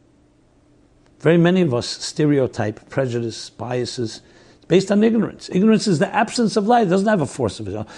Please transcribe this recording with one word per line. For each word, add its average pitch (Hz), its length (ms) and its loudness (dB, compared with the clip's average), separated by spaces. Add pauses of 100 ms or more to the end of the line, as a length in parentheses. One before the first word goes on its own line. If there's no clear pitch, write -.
(1200)
Very 165 180 4
many 175 240 4
of 147 120 0
us 120 120 -2
stereotype, 131 1040 -2
prejudice, 117 600 -4
biases 120 720 -8 (480)
based 190 200 2
on 208 140 2
ignorance. 226 460 -2
Ignorance 214 360 2
is 175 140 2
the 190 160 -2
absence 220 400 0
of 208 100 0
light. 233 220 2
It - 40 -2
doesn't 190 180 2
have 214 100 2
a 143 60 0
force - 340 -4
of 110 80 -10
its 95 80 -8
own. 107 120 -8 (100)